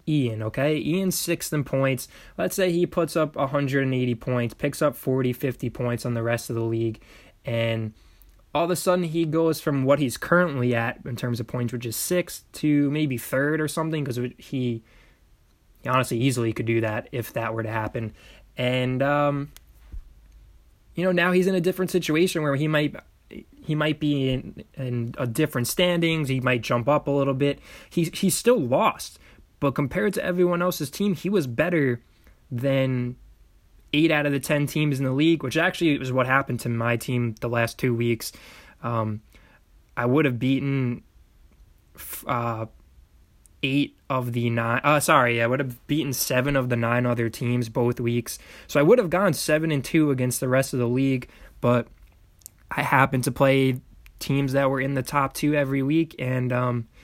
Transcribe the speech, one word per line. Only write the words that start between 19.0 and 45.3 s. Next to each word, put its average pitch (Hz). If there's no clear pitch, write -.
um, 143
you 170
know, 185
now 175
he's 180
in 190
a 185
different 180
situation 165
where 143
he 147
might, 151
he -
might 151
be 143
in, -
in 123
a 131
different 120
standings. 165
He 131
might 123
jump 120
up 147
a 143
little 139
bit. 143
He, 175
he's 175
still 247
lost, 147
but 139
compared 180
to -
everyone 175
else's 175
team, 202
he 175
was 185
better 139
than 131
eight 156
out 147
of 143
the 135
ten 147
teams 147
in 139
the 131
league, 156
which 127
actually 165
was 127
what 127
happened 131
to -
my 117
team 120
the 120
last 117
two 127
weeks. 117
Um, 110
I 120
would 143
have 127
beaten 135
f-, -
uh, 117
eight 135
of 127
the 117
nine, 117
uh, 147
sorry, 123